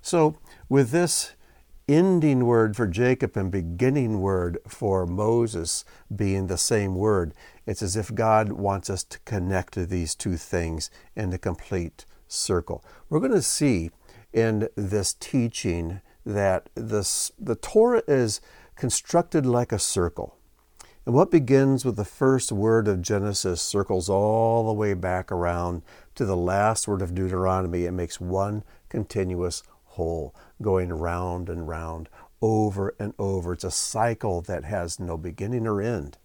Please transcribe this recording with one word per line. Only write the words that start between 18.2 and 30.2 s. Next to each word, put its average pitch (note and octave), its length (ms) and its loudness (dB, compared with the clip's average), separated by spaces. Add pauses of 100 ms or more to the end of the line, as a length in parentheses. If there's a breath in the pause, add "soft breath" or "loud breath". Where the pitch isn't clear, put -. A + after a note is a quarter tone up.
constructed D#3 680 0
like A#2+ 280 2
a G#2 40 -2
circle. - 600 -2 (680 loud breath)
And A#2+ 80 0
what F3+ 160 6
begins C3+ 540 4
with A#2 140 -2
the G#2 80 -2
first C3 480 2
word A2 340 4
of F#2+ 140 2
Genesis G2 600 -2
circles G2 480 0
all A2 560 2
the A2 80 0
way G#2 200 0
back F#2 360 -2
around F2 520 -2 (340 loud breath)
to C3+ 80 -2
the F#2+ 140 0
last G2+ 500 0
word G2 140 -2
of F2 120 -4
Deuteronomy. F#2 680 0
It F2 80 -2
makes F2 300 -6
one G2 420 -2 (240 soft breath)
continuous F#2 760 -4 (220 soft breath)
whole, E2 500 -6 (280 soft breath)